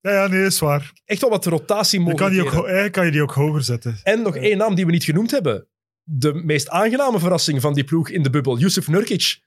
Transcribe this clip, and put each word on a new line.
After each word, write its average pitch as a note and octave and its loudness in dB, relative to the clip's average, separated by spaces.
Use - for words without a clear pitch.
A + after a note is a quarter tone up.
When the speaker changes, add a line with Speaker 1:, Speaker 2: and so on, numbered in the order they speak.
Speaker 1:
Ja, G3 -4
ja, G3 2
nee, F#3+ 2
is F#3 0
waar. C#3+ 0
Speaker 2:
echt - -4
wel C4 2
wat G3 0
Speaker 1:
Je F3 0
kan E3 0
die - -6
ook - -20
Speaker 2:
rotatiemogelijkheden. F#3 0
Speaker 1:
ho-, D#3+ 0
eigenlijk F#3+ 0
kan F#3 0
je D#3+ 2
die D3+ 2
ook C#3+ -2
hoger D3+ 0
zetten. A#2 -4
Speaker 2:
En A3 2
nog F#3+ -2
Speaker 1:
Ja. - -8
Speaker 2:
één G#3 0
naam G#3 2
die F3+ 2
we D#3+ 2
niet E3+ 0
genoemd F#3+ 0
hebben. D3 -2
De D3 -2
meest D3+ -2
aangename A3+ 0
verrassing E3 0
van D3 0
die C#3+ 0
ploeg D#3+ -2
in F3+ -2
de C3 2
bubbel, C3 0
Yusuf F3+ 0
Nurkic. F#3 0